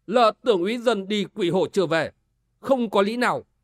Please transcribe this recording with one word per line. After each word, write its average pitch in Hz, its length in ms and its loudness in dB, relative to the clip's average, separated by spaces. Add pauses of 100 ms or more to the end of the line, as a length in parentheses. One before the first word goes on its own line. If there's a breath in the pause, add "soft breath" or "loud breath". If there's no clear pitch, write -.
là 220 260 4 (100)
tưởng 202 200 2
úy 220 160 -2
dân 220 300 -2
đi 208 160 -2 (100)
quỷ 180 160 -2
hồ 170 220 0
chưa 185 140 0
về. 151 240 -2 (500)
Không 240 300 0
có 202 120 2
lý 220 140 -2
nào 196 280 -2 (200)